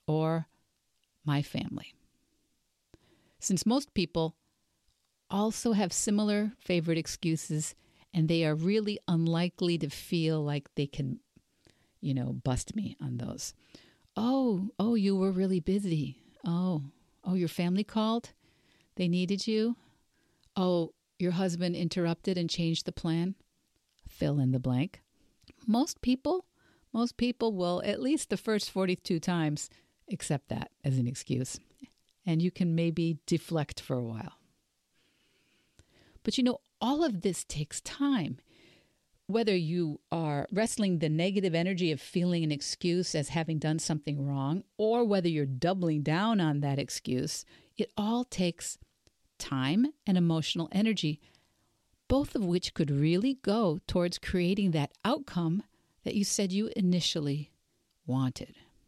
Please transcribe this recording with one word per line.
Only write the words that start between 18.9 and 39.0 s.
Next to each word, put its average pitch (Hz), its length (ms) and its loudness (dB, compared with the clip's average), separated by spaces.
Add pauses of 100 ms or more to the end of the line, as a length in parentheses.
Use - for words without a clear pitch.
They 180 120 0
needed 180 380 0
you? 220 300 0 (800)
Oh, 180 380 2 (260)
your 180 140 0
husband 175 440 0
interrupted 170 600 0
and 170 140 -2
changed 165 340 0
the 175 80 -6
plan?" 170 420 0 (720)
Fill 147 320 -2
in 127 140 4
the 131 80 0
blank. 127 400 -2 (680)
Most 233 360 0
people, 277 420 0 (480)
most 240 240 -2
people 233 360 0
will, 180 320 0
at 208 180 -2
least 294 260 0
the 202 80 0
first 214 340 -2
forty-two 180 500 0
times, 160 500 0 (400)
accept - 380 -4
that - 220 -6 (140)
as 131 140 2
an 120 80 2
excuse. 123 520 -4 (680)
And 165 160 2
you 180 80 2
can 170 240 0
maybe 165 520 0
deflect 160 540 -2
for 135 160 -4
a 123 80 -2
while. 113 340 -10 (1800)
But, - 160 0
you 254 60 4
know, 247 160 2 (220)
all 285 220 4
of 202 180 0
this 185 220 -2
takes - 360 -6
time. 269 580 0 (880)